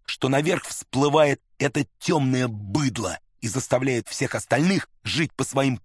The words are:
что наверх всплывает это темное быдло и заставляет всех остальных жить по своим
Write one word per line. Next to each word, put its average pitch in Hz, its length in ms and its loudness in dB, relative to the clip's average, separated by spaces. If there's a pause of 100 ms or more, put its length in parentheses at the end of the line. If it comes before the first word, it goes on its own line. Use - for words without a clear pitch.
что - 240 -2
наверх 151 360 0
всплывает 143 760 2 (160)
это 139 280 0 (140)
темное 131 480 2
быдло 104 720 -4 (220)
и 113 60 -6
заставляет 127 600 -2
всех - 280 -4
остальных 147 540 0 (140)
жить 147 300 -2
по 139 100 -4
своим 135 420 0